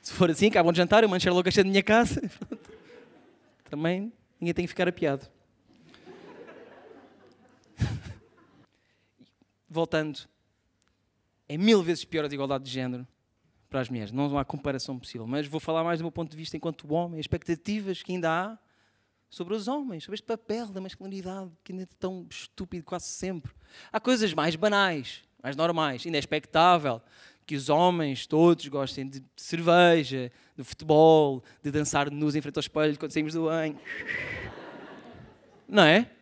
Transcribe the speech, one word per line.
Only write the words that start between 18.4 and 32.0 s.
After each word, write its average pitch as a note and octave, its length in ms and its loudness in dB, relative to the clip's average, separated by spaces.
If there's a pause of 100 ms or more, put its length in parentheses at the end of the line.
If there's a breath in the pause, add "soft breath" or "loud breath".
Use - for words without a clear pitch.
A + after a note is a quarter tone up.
sobre F3+ 280 -8
os G#3 120 -6
homens, B3+ 360 -6
sobre G3 120 -10
este - 100 -14
papel A3+ 420 -6
da F#3+ 120 -10
masculinidade, F#3+ 720 -12 (120)
que - 80 -16
ainda F#3 120 -10
é F3+ 40 -14 (120)
tão F#3 300 -8
estúpido - 560 -12
quase F3 220 -8
sempre. F3+ 440 -8 (400 loud breath)
Há A3 80 -2
coisas G#3+ 360 2
mais D#3+ 200 0
banais, F#3+ 680 0 (180)
mais C3+ 140 -6
normais, D#3 500 0
ainda E3 120 -2
é - 20 2
expectável D3+ 840 2 (440 soft breath)
que D3+ 100 -8
os C3+ 140 -6
homens D#3 560 2
todos D#3+ 420 4
gostem C3+ 400 -8
de C3+ 160 -14 (140)
cerveja, E3 960 2 (260 soft breath)
de C3+ 60 -12
futebol, D#3 800 4 (180 soft breath)
de D3 80 -4
dançar C#3+ 400 0